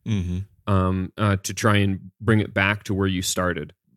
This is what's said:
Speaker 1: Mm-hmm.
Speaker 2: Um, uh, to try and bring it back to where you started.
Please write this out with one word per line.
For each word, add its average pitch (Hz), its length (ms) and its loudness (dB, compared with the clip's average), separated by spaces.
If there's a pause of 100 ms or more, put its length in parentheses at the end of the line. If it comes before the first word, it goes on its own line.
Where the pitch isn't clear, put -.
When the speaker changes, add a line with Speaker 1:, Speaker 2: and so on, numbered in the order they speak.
Speaker 1:
Mm-hmm. 90 320 -2 (320)
Speaker 2:
Um, 92 460 0
uh, 101 280 2
to 98 100 -8
try 104 240 4
and 98 320 0 (100)
bring 107 200 4
it - 120 -4
back 101 320 0
to 104 100 -4
where 98 120 0
you 92 160 -2
started. 87 500 -4 (240)